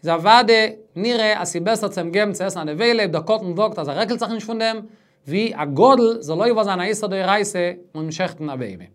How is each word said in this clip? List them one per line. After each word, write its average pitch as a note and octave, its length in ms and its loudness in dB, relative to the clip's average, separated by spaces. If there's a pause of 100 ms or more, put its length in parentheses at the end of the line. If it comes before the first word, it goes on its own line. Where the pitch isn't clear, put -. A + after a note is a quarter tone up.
איז D#3 60 -4
א E3 120 2
ווארט, A3 280 6 (460)
נראה, G#3+ 460 0
אז F3 100 -6
זיי E3+ 100 -4
בעסער G#3+ 280 0
צום E3+ 220 -6
געבן G3+ 220 0
צו F3+ 100 -6
עסן, F#3 160 -4
א D#3+ 40 -6
נבלה, G#3 440 2
דער D#3 140 -2
קטן F#3 340 -2
זאגט, A3 240 0
אז D3 100 -4
ער D3 100 -4
עקלט A3 200 -2
זיך A3+ 100 -4
נישט A3 180 -6
פון A3+ 120 -6
דעם, A3+ 200 -2 (480)
ווי G3 280 -2
א D3 100 -4
גדול, A3+ 540 4
זאל D#3 200 -6
ער G#3 60 2
איבער A3+ 180 2
זיין F#3+ 180 -2
איסור G#3 280 -4
דארייסה F#3+ 640 0 (240)
און D#3 160 -6
שעכטן D#3 380 -6
א C3+ 60 -8
בהמה. G2+ 280 -10 (120)